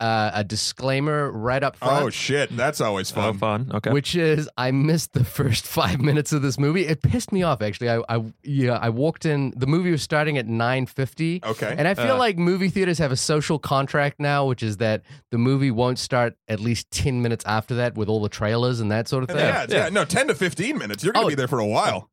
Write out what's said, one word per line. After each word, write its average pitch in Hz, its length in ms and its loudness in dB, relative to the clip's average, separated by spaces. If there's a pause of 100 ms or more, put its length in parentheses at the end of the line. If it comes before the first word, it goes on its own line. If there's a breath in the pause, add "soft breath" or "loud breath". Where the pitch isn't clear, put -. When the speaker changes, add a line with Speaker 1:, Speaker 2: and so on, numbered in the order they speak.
Speaker 1:
uh, 113 340 2
a 104 100 0
disclaimer 135 880 -2
right 123 300 0
up 139 140 -2
front. 139 280 2
Speaker 2:
Oh, 113 60 -2
shit. 135 440 0
That's 151 280 0
always 101 300 -2
Speaker 3:
Oh, 107 200 0
Speaker 2:
fun. 98 60 -6
Speaker 3:
fun. 110 380 -2
Okay. 110 160 -2
Speaker 1:
Which 143 220 0
is, 156 340 2 (100)
I 127 140 0
missed 151 420 2
the 127 100 4
first - 420 0
<laughs> - 0 -
five 143 340 0
minutes 147 340 2
of 143 80 0
this 135 160 0
movie. 151 280 2
It 156 160 -2
pissed - 300 0
me 190 100 2
off, 151 200 0
actually. 107 280 -2
I, 117 100 0 (100)
I, 117 120 0 (200)
yeah, 135 380 0
I 117 100 0
walked 139 340 0
in, 143 320 0
the 127 100 -2
movie 175 240 2
was 156 120 0
starting 151 340 0
at 120 100 -2
nine 120 400 0
fifty. 165 580 -4
Speaker 2:
Okay. 110 340 -4
Speaker 1:
And 156 100 2
I 196 60 2
feel 254 200 2
Speaker 3:
Uh. 254 40 0
Speaker 1:
like 226 200 2
movie 180 300 2
theaters 180 300 0
have 143 140 0
a 131 40 0
social 151 420 0
contract 143 640 0
now, 143 260 2
which 127 160 -2
is 107 160 -2
that 107 240 0 (280 loud breath)
the 120 80 0
movie 135 320 4
won't 123 280 2
start 120 380 0 (120)
at 110 120 -2
least 113 300 -2
ten 127 320 0
minutes 117 240 -2
after 110 300 -2
that 120 200 -2
with 104 140 -2
all 110 120 2
the 104 80 0
trailers 117 500 0
and 104 100 0
that 110 180 -2
sort 131 160 -2
of 123 60 -6
thing. - 80 -4
Speaker 2:
Yeah, - 260 2
it's, 117 80 -6
Speaker 3:
Yeah. - 120 2
Speaker 2:
yeah. 160 60 0
No, 196 140 0
ten 269 240 0
to 202 60 2
fifteen 185 440 -2
minutes. 104 260 -8
You're 208 100 0
gonna 214 120 4
Speaker 1:
Oh. 156 40 2
Speaker 2:
be 147 40 0
there 127 140 0
for 143 100 0
a 107 80 0
while. 117 460 0